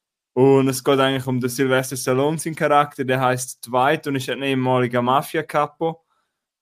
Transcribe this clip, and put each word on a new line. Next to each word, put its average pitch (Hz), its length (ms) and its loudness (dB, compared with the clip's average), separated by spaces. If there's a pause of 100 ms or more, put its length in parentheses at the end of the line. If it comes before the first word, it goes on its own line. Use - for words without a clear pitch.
(340)
Und 135 340 6
es 131 160 -4
geht 139 160 2
eigentlich 135 280 0
um 127 120 -2
den 123 100 -4
Sylvester 131 460 -2
Stallone, 139 440 0
seinen 160 160 -8
Charakter, 147 500 2
der 131 160 0
heisst 127 460 -2
Dwight 135 400 0
und 139 80 -2
ist 131 140 -6
ein 123 140 -6
ehemaliger 127 580 0
Mafia-Capo. 151 1000 -2 (580)